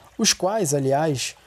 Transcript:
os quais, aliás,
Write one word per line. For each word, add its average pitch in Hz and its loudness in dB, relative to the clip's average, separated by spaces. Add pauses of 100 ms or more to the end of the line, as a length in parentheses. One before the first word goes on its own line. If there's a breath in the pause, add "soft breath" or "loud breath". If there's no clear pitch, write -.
(160 soft breath)
os 214 2
quais, 185 -2
aliás, 139 0 (120)